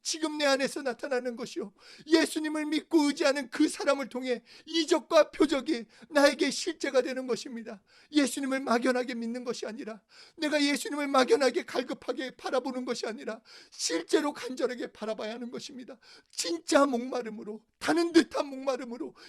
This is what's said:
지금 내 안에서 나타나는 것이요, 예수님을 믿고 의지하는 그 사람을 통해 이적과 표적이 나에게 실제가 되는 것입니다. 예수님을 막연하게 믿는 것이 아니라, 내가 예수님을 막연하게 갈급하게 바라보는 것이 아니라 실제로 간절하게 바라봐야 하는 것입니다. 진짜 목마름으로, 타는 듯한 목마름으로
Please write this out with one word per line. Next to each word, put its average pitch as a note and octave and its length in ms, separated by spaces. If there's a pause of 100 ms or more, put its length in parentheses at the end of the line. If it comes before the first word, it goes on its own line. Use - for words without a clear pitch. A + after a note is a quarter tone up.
지금 D#4 360
내 D4+ 80
안에서 C4+ 360
나타나는 B3 540
것이요, A#3 380 (340)
예수님을 D#4 580
믿고 D4+ 380
의지하는 C#4 460
그 - 180
사람을 C#4 420
통해 B3 320 (240)
이적과 D#4 640
표적이 C#4 540 (240)
나에게 C#4+ 420
실제가 C#4+ 500
되는 C4 260
것입니다. A3+ 540 (300)
예수님을 C#4 500
막연하게 B3 540
믿는 A#3 300
것이 A#3 200
아니라, A3 360 (340)
내가 D4+ 260
예수님을 C#4+ 460
막연하게 C#4 560
갈급하게 C4 720
바라보는 C4 480
것이 B3 240
아니라 A#3 320 (320)
실제로 E4 640
간절하게 B3 580
바라봐야 G#3+ 420
하는 B3 180
것입니다. B3+ 460 (320)
진짜 E4 560
목마름으로, A#3 800 (160)
타는 E4+ 320
듯한 D#4+ 360
목마름으로 C4 680 (140)